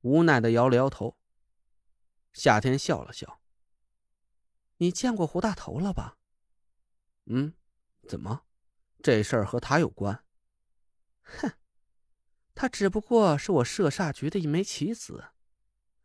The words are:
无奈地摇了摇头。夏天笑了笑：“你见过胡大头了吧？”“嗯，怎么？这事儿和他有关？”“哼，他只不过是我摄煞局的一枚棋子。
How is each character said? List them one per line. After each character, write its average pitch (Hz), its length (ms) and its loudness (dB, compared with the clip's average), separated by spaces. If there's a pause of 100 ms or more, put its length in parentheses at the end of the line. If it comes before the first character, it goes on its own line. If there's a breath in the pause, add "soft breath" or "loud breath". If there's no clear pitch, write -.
无 143 200 4
奈 151 180 6
地 113 120 4
摇 117 160 4
了 123 80 4
摇 131 120 4
头。 - 300 -8 (1120)
夏 110 280 2
天 131 180 0
笑 117 240 -4
了 - 100 -16
笑 - 280 -18 (1400)
：“你 175 120 0
见 240 260 -2
过 180 100 0
胡 170 140 -4
大 202 140 -2
头 - 240 -10
了 190 140 -4
吧 - 260 -8 (1080)
？”“嗯， 139 280 -2 (540)
怎 - 100 -8
么？ 107 260 -8 (580)
这 113 200 4
事 113 140 -2
儿 104 100 0
和 123 120 -4
他 135 200 0
有 156 100 0
关 101 360 -8 (960)
？”“哼， - 300 -8 (1000)
他 - 140 -4
只 202 200 -2
不 208 120 -2
过 208 360 4
是 - 160 -2
我 135 120 4
摄 170 240 0
煞 151 240 -2
局 139 180 -6
的 208 80 -2
一 170 80 -4
枚 156 160 0
棋 208 320 -6
子。 - 360 -16 (760)